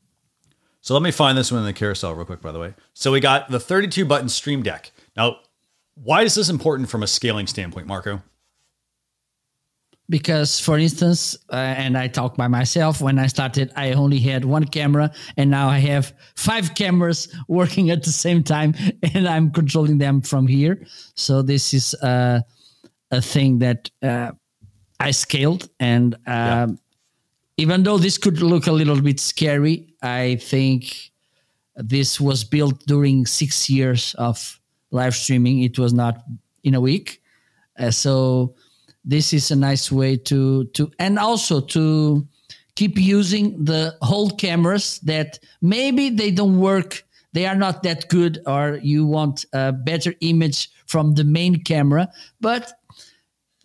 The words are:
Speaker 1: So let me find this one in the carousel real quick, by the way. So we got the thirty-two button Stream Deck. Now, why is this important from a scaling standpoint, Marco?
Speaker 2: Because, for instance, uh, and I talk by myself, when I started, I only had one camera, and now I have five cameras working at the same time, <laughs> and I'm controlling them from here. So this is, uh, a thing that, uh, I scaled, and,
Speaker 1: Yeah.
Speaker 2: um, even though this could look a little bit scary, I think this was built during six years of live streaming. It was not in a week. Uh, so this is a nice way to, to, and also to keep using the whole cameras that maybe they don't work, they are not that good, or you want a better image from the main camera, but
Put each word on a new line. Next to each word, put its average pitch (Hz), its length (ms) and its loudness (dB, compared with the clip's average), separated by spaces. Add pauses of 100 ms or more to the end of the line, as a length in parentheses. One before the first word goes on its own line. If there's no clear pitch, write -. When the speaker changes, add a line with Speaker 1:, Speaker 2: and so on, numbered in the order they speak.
(840)
Speaker 1:
So 127 120 -4
let 147 80 2
me 170 80 0
find 135 260 2
this 127 160 -2
one 120 80 -2
in 107 60 -4
the 101 60 -6
carousel 95 420 -6
real 82 120 -12
quick, 87 160 -14
by 80 100 -12
the 80 60 -12
way. 85 160 -12 (200)
So - 180 -2
we 135 80 2
got 135 300 0
the 123 100 -2
thirty-two 190 440 -2
button 135 240 -2
Stream 143 340 -4
Deck. 95 300 -10 (240)
Now, 117 200 -2 (580)
why 151 280 0
is 233 120 2
this 202 140 0
important 143 420 -2
from 110 120 -4
a 104 40 -4
scaling 104 400 -2
standpoint, 87 400 -10
Marco? 98 360 -8 (1900)
Speaker 2:
Because, 156 500 0
for 156 180 0
instance, 165 600 0 (160)
uh, 123 40 -6
and 131 400 -2
I 127 120 -2
talk 123 280 -4
by 123 120 0
myself, 139 520 0
when 135 160 2
I 131 120 2
started, 131 480 -2
I 135 160 -2
only 139 260 2
had 131 260 0
one 151 200 2
camera, 147 480 0 (240)
and 139 160 2
now 139 160 2
I 139 100 2
have 139 340 0 (220)
five 202 400 -2
cameras 175 540 0 (180)
working 180 440 2
at 170 120 0
the 160 80 -2
same 170 320 2
time, 151 320 2 (160)
<laughs> - 240 -2
and 185 140 2
I'm 160 240 0
controlling 151 460 2
them 139 220 2
from 131 280 0
here. 147 360 2 (300)
So 135 280 0
this 135 300 0
is, 131 300 0
uh, 123 380 2 (720)
a 123 100 0
thing 131 380 2
that, 123 280 0 (140)
uh, 120 300 -4 (680)
I 139 140 -2
scaled, 147 560 -2 (100)
and, 120 380 2 (100)
Speaker 1:
Yeah. 117 380 0
Speaker 2:
um, 113 140 -4 (800)
even 180 280 2
though 208 140 4
this 180 200 2
could 170 240 0
look 170 240 2
a 175 60 2
little 147 280 2
bit 143 200 2
scary, 151 800 0
I 127 400 -2
think 131 680 -2 (640)
this 131 440 -2
was 139 220 0
built 143 440 -2
during 139 400 2
six - 440 -2
years 131 480 0
of 117 420 -4 (300)
live 127 240 0
streaming. 127 480 2
It 120 160 -2
was 120 140 2
not 120 320 0 (400)
in 135 100 4
a 127 60 2
week. - 420 -2 (560)
Uh, 120 120 -2
so 127 640 2 (500)
this 147 280 0
is 147 180 0
a 147 60 2
nice 139 340 0
way 135 260 2
to, 135 480 0 (100)
to, 151 240 -2
and 196 200 0
also 208 420 0
to 151 640 2 (500)
keep 208 220 0
using 196 680 2
the 160 380 -2
whole 202 280 0
cameras 185 720 -2
that 156 380 -4 (240)
maybe 254 480 0
they 214 200 0
don't 190 300 2
work, 190 420 0 (300)
they 175 140 -2
are 190 100 -2
not 190 260 -2
that 170 260 -4
good, 170 380 2
or 147 360 -2
you 147 240 2
want 151 460 -2
a 135 200 -2
better 160 480 -4
image 165 500 0 (160)
from 151 280 2
the 151 100 2
main 165 380 2
camera, 151 460 2 (320)
but 233 320 -2 (920)